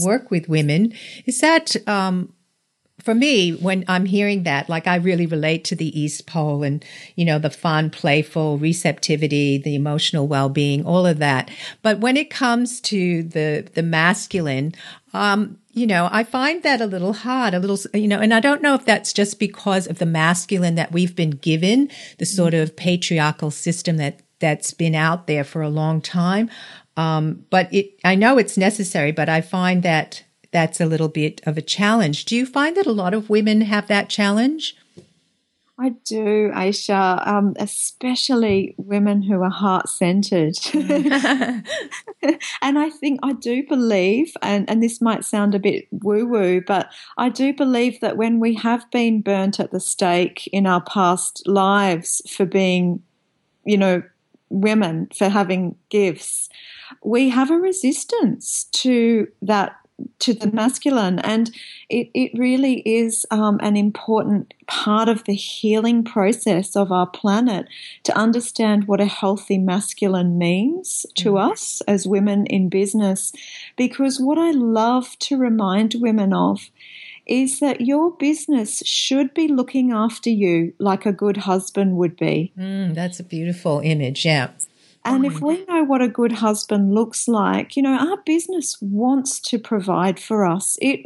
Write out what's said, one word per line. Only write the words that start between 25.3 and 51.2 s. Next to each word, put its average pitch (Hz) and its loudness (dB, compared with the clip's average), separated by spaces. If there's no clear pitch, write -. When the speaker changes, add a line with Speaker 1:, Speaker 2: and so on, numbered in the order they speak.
Speaker 1:
for 160 -6
a 151 -2
long 156 -2
time. 185 -2
Um, 156 -2
but 185 2
it, 196 -2
I 185 4
know 226 6
it's 202 2
necessary, 185 0
but 156 -2
I 160 2
find 180 0
that 160 -2
that's 160 0
a 170 2
little 160 0
bit 156 -4
of 151 -2
a 156 -6
challenge. 202 0
Do 226 -4
you 247 0
find 285 -2
that 392 2
a 254 0
lot 196 0
of 214 -4
women 214 4
have 208 0
that 202 0
challenge? 226 0
Speaker 2:
I 254 0
do, 214 0
Aisha, 190 2
um, 202 2
especially 226 -2
women 202 0
who 190 2
are 185 0
heart-centered. 185 0
<laughs> - -10
Speaker 1:
Mm. 262 0
<laughs> 330 0
Speaker 2:
And 277 0
I 302 0
think 285 -4
I 277 0
do 247 -2
believe, 226 2
and, 202 0
and 226 2
this 233 -2
might 226 0
sound 208 0
a 202 2
bit 196 -2
woo-woo, 208 0
but 190 0
I 247 0
do 269 0
believe 247 0
that 214 -2
when 226 2
we 226 2
have 233 -2
been 226 2
burnt 196 0
at 202 -2
the 185 -4
stake - 0
in 196 2
our 180 2
past 180 0